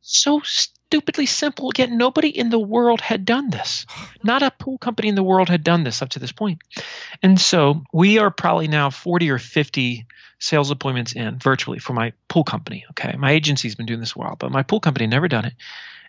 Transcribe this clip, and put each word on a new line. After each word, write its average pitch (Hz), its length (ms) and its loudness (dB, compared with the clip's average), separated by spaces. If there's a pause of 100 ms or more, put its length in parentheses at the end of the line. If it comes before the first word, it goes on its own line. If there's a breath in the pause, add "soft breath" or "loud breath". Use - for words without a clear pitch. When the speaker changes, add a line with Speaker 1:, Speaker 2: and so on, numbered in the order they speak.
Speaker 1:
So - 420 0
stupidly - 800 -2
simple, - 520 -4
yet 254 120 2
nobody 254 380 2
in 240 220 -2
the 233 100 2
world 226 400 2
had 208 240 -4
done 247 260 0
this. - 360 -6 (180 loud breath)
Speaker 2:
<sighs> - 200 -18
Speaker 1:
Not 254 200 2
a 269 80 2
pool 262 260 -10
company 214 300 -4
in 208 80 2
the 190 80 2
world 185 240 4
had 170 160 2
done 170 220 2
this 117 160 -4
up 135 80 -4
to 135 100 -8
this 127 140 -10
point. 196 260 -4 (640 loud breath)
And 190 160 8
so 151 440 4 (100)
we 196 240 6
are 208 120 4
probably 170 380 0
now 147 220 2
forty 175 400 0
or 127 100 2
fifty 123 680 -2 (340 loud breath)
sales 143 320 0
appointments 127 420 -4
in 117 240 -6
virtually 127 400 0
for - 160 -8
my 117 180 -2 (160)
pool 165 160 2
company, - 460 -8
okay? - 260 -6
My 135 160 0
agency's 143 440 0
been 113 100 -10
doing 117 140 -6
this 113 160 -10
a - 40 -14
while, - 160 -8
but 131 160 -6
my 135 120 0
pool 214 160 0
company 127 260 0
never 131 220 0
done 113 180 -2
it. 131 80 -6 (560 loud breath)